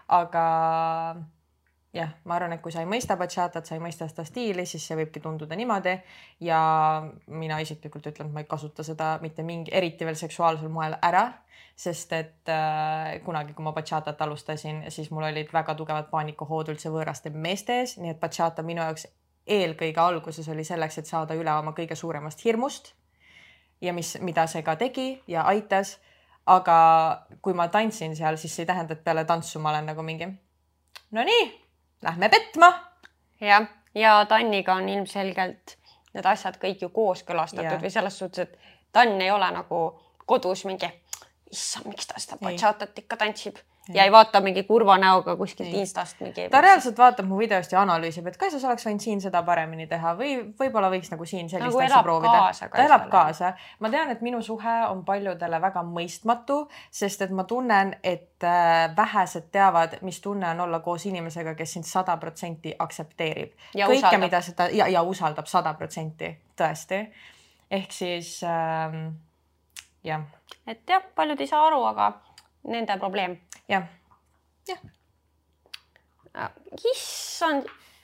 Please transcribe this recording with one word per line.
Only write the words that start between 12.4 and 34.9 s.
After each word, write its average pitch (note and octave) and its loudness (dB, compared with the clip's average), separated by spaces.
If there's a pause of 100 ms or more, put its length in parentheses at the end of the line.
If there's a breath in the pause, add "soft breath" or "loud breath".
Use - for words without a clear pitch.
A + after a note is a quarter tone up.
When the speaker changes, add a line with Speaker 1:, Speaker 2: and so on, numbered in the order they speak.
Speaker 1:
äh, D#3 -2 (100)
kunagi, D3+ -6
kui D#3+ -10
ma D#3 -4
bachatat D#3 -6
alustasin, D#3 -8 (100)
siis D#3 -12
mul D#3 -6
olid D3+ -6
väga D#3+ -2
tugevad D3+ -8
paanikahood D3+ -6
üldse D#3 -8
võõraste D#3 -8
meeste F#3 -4
ees, B3 -6
nii E3+ -8
et D#3+ -12
bachata E3 -2
minu E3+ -6
jaoks D#3+ -8 (400)
eelkõige E3 -2
alguses E3 -2
oli D#3 -8
selleks, D#3+ -6
et D#3 -10
saada D#3+ -4
üle D#3+ -2
oma D#3 -6
kõige D#3+ -8
suuremast D3+ -10
hirmust A#3 -2 (880 soft breath)
ja F3 -4
mis, E3 -8
mida E3+ 0
see D#3+ -6
ka D#3+ -2
tegi C4 -6
ja E3 -4
aitas. G3+ 0 (500 soft breath)
Aga F#3 6 (640)
kui F#3+ 0
ma F3 0
tantsin G#3 -2
seal, D#3+ -2
siis D#3 -10
see F3 -4
ei E3 -8
tähenda, E3+ -2
et D#3 -12
peale D#3+ 0
tantsu E3 -2
ma D#3 0
olen D3+ -2
nagu D#3 -8
mingi, D#3+ -8 (840)
"No A3 0
nii, A4 4 (580)
lähme F3 0
petma." F4+ 8 (680)
Speaker 2:
Jah, G#3 6 (280)
ja G#3+ 8
Tanniga G#3+ 2
on F#3 -2
ilmselgelt F#3+ -6 (380 soft breath)